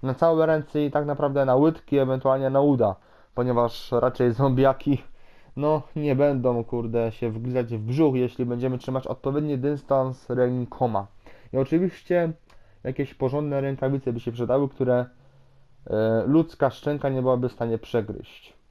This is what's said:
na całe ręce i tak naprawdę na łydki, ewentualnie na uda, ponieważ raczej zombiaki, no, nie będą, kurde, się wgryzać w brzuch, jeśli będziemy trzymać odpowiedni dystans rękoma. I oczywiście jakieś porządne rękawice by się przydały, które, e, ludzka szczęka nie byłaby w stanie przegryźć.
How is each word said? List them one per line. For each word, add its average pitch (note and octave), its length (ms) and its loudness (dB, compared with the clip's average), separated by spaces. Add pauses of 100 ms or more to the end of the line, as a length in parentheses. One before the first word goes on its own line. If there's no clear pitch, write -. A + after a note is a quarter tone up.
na C3 120 -2
całe D#3+ 320 4
ręce D3+ 380 0
i C#3+ 60 -2
tak D3 160 0
naprawdę C#3 380 0
na B2+ 120 4
łydki, D3+ 420 2
ewentualnie C3 520 2
na C#3 100 4
uda, B2 360 4 (380)
ponieważ A#2+ 580 -2
raczej B2 400 2
zombiaki, C3+ 720 2 (540)
no, D3 260 0 (140)
nie D3 200 0
będą, B2+ 480 2
kurde, A#2 480 -2
się A#2 180 -4
wgryzać A#2+ 360 -4
w A2+ 120 -6
brzuch, C3 360 2
jeśli B2+ 320 -2
będziemy B2 320 -2
trzymać C3 280 -6
odpowiedni C#3+ 520 -4
dystans C3+ 720 -2
rękoma. B2 760 -2 (460)
I B2+ 60 -2
oczywiście E3+ 760 0 (520)
jakieś C#3 300 -6
porządne C#3 460 -2
rękawice C3+ 520 -2
by A#2 80 -6
się A#2 120 -6
przydały, B2 360 0
które, B2 380 0 (800)
e, A2 400 0
ludzka D3+ 440 2
szczęka C#3+ 380 -4
nie C3 140 -2
byłaby B2+ 260 0
w A#2+ 40 -6
stanie A2+ 260 -4
przegryźć. - 920 -8